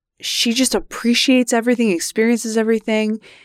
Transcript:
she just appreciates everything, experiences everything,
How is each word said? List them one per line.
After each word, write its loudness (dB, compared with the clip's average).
she -2
just 0
appreciates 0
everything, 2
experiences -2
everything, 0